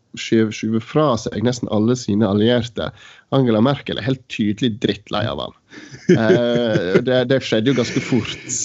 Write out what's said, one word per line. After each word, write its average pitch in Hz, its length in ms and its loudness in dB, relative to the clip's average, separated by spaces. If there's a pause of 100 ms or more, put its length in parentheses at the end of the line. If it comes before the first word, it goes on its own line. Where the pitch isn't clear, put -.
(140)
skyv-, 110 380 0
skyver 113 280 -2
fra 147 360 0
seg - 260 -6
nesten 123 300 -2
alle 110 240 2
sine 107 320 0
allierte. 113 640 0 (400)
Angela 120 280 4
Merkel 139 380 0
er - 40 -8
helt 135 260 -4
tydelig 107 500 -2
drittlei 104 480 -2
av 71 140 -6
han. - 120 -10 (600)
Eh, 113 880 2
det, 127 280 2
det 135 120 2
skjedde 113 320 0
jo - 20 0
ganske 120 260 -2
fort. - 360 -2 (280)